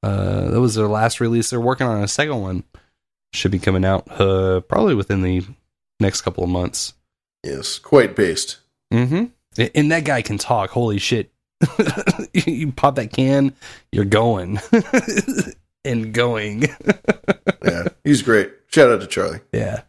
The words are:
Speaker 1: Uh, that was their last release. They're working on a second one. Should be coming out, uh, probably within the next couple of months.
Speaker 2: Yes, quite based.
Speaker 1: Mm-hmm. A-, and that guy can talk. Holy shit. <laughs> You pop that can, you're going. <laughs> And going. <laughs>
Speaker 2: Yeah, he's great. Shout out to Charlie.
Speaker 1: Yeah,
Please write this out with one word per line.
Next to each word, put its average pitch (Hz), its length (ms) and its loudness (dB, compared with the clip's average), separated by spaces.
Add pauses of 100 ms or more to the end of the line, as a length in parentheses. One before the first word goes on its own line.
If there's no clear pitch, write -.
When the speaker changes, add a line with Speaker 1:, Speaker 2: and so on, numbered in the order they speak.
Speaker 1:
Uh, 98 480 -2
that 117 100 2
was 113 140 2
their 107 140 0
last 110 320 0
release. 117 300 0
They're 123 100 -2
working 127 260 0
on 107 160 0
a 101 60 -2
second 147 320 -2
one. 92 240 -6 (680)
Should 95 200 -2
be 92 80 0
coming 95 240 2
out, 95 240 0 (120)
uh, 95 420 2
probably 196 340 2
within 98 260 -2
the 92 220 -2 (560)
next 98 220 0
couple 92 200 -6
of 87 80 -2
months. - 440 -4 (500)
Speaker 2:
Yes, 67 340 -8
quite 131 380 4
based. 87 420 -2 (340)
Speaker 1:
Mm-hmm. 131 340 0 (320)
A-, - 180 -2
and 151 160 4
that 165 120 0
guy 135 180 0
can 104 160 -6
talk. 104 320 -2
Holy 113 280 0
shit. 110 320 -2 (300)
<laughs> 156 100 4 (640)
You 160 400 -2
pop 139 220 2
that 117 180 -6
can, 135 420 2 (380)
you're 107 120 0
going. 101 600 0
<laughs> - 60 -18 (1120)
And 113 280 -4
going. 113 600 -2
<laughs> - 20 -20 (920)
Speaker 2:
Yeah, 87 240 -2 (160)
he's 147 180 2
great. 107 280 4 (180)
Shout 135 220 6
out 104 120 2
to 98 40 -12
Charlie. 92 340 -4 (120)
Speaker 1:
Yeah, 110 360 -4